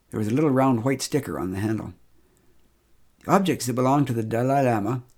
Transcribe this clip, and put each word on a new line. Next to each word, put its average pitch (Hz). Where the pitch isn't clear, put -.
there 113
was 107
a 110
little 151
round 127
white 135
sticker 113
on 90
the 95
handle. 107
The -
objects 175
that 123
belong 127
to 120
the 117
Dalai 127
Lama 117